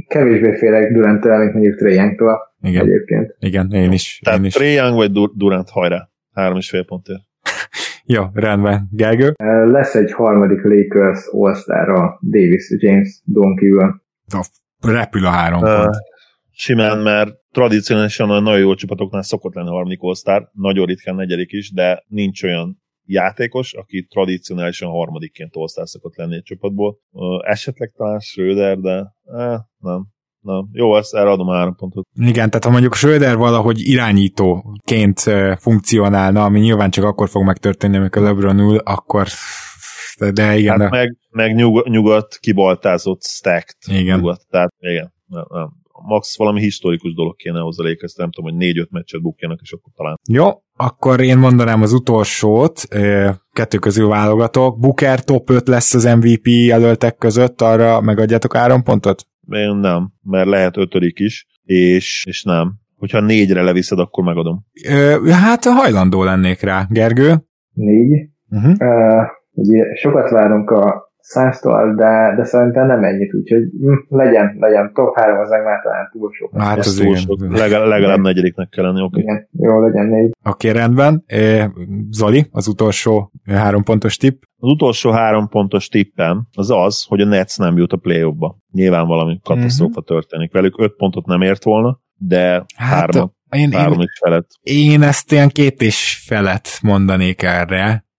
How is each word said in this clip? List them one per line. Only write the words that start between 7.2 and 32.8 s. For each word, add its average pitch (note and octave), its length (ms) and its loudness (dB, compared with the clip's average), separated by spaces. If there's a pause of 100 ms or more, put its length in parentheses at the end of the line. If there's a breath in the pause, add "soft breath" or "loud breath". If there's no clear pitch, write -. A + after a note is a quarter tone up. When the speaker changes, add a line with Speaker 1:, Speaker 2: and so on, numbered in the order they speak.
Speaker 2:
Jó, A2 220 2
rendben. G2+ 600 0
Gergő? A2+ 460 2
Speaker 1:
Ö, A2+ 320 2
lesz C#3 240 2
egy G#2+ 180 2
harmadik G2+ 520 2
Lakers G2+ 680 2
All-Star G2 560 -2
a F2+ 340 -2
Davis F#2 440 2 (120)
James G2 460 0
Don G2 320 0
kívül. G2 460 2 (240)
Speaker 2:
A, F#2+ 180 -8 (360)
repül A2 460 -2
a F2+ 40 2
három F2 340 -2
Speaker 3:
Ö, A2 180 2
Speaker 2:
pont. G#2+ 140 0 (540 soft breath)
Speaker 3:
simán, G#2+ 480 -2
mert G#2 320 0 (220)
tradicionálisan G#2+ 800 0
a G#2 100 2
nagyon G#2 200 2
jó G2 140 2
csapatoknál F#2+ 480 -8
szokott - 320 -8
lenni F2 140 -10
a E2+ 40 -8
harmadik F2+ 300 -8
All-Star, F#2 500 -4
nagyon G2 340 -2
ritkán F#2 280 -8
negyedik F2+ 380 -6
is, G2+ 200 -12
de F2+ 340 -2
nincs G2+ 360 -6
olyan F2 400 -6 (220)
játékos, G#2 720 -6
aki F#2+ 360 -14
tradicionálisan F2+ 800 -6
harmadikként D#2+ 680 -10
All-Star E2 320 -12
szokott - 280 -20
lenni E2+ 180 -12
egy E2+ 80 -12
csapatból. G2+ 560 -8 (140)
Ö, - 80 -20 (300)
esetleg A2+ 460 -8
talán G#2+ 220 -6
Schröder, G2 600 -4
de, F#2 180 -6 (280)
eh, A#2+ 340 -8 (200)
nem. F#2 280 -10 (340)
Nem. G2 320 -10
Jó, A#2 240 2
ezt G#2+ 180 -2
erre G2+ 160 2
adom F#2 180 -2
három F2+ 280 -2
pontot. F#2+ 380 -14
Speaker 2:
Igen, A#2 340 0
tehát A2 160 -4
ha A#2+ 60 2
mondjuk B2 240 2